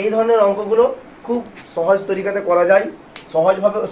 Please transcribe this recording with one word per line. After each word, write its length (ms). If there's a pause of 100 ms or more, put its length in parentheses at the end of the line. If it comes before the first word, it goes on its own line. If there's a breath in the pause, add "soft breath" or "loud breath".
এই 120
ধরনের 320
অঙ্কগুলো 360 (420)
খুব 160 (340)
সহজ 220 (120)
তরিকাতে 300 (100)
করা 220
যায়, 140 (480)
সহজভাবে, 440 (140)